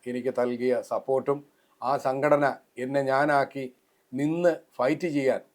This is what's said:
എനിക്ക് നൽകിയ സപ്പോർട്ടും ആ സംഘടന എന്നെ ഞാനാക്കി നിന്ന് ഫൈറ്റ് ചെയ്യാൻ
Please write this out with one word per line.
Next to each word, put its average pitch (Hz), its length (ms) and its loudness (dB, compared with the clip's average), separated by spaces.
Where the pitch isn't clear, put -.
എനിക്ക് 123 300 -4
നൽകിയ 123 340 0
സപ്പോർട്ടും 135 480 0
ആ 127 120 0
സംഘടന 143 380 2
എന്നെ 139 180 0
ഞാനാക്കി 139 520 2
നിന്ന് 160 380 2
ഫൈറ്റ് 151 380 0
ചെയ്യാൻ 131 260 2